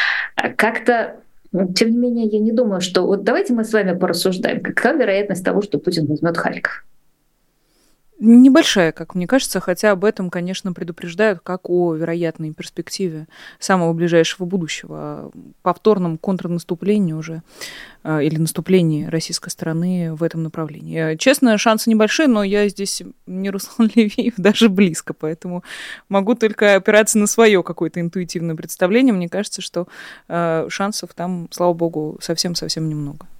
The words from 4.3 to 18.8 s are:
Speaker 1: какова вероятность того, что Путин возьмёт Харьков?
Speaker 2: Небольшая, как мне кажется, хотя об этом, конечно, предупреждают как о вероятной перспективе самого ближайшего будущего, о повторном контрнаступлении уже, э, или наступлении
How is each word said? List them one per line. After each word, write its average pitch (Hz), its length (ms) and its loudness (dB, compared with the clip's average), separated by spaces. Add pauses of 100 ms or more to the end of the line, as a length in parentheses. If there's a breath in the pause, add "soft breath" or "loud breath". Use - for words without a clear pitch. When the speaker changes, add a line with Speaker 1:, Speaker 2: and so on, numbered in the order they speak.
Speaker 1:
какова - 320 0
вероятность 202 500 -2
того, 185 180 0
что 147 180 -4
Путин 165 260 -2
возьмёт 160 320 0
Харьков? - 480 -6 (1400)
Speaker 2:
Небольшая, 240 680 8
как - 220 -12
мне 180 120 -4
кажется, 262 320 0
хотя 185 320 0
об 190 140 0
этом, 208 240 -2
конечно, 180 420 -6
предупреждают 175 720 -2
как 185 260 -8
о 175 240 2
вероятной 165 600 -4
перспективе 165 760 -8 (320 loud breath)
самого 175 320 0
ближайшего 165 540 2
будущего, 170 520 -6
о 147 340 -12 (300)
повторном 180 560 2
контрнаступлении 180 920 -2
уже, 160 300 -8 (640 loud breath)
э, 156 180 0
или 156 140 0
наступлении 165 680 0